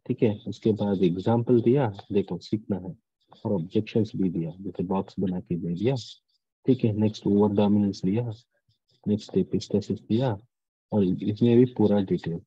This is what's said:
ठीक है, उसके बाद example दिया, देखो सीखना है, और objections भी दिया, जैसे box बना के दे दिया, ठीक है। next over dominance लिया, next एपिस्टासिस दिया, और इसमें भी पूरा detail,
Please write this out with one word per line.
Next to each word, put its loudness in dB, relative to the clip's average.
ठीक 0
है, 0
उसके -2
बाद 0
example 2
दिया, 2
देखो -2
सीखना -6
है, -10
और -2
objections -2
भी 0
दिया, -4
जैसे -8
box -4
बना -4
के -6
दे -6
दिया, -2
ठीक 2
है। 2
next -2
over 2
dominance 2
लिया, -2
next -2
एपिस्टासिस -2
दिया, -2
और 2
इसमें 2
भी 8
पूरा 2
detail, -4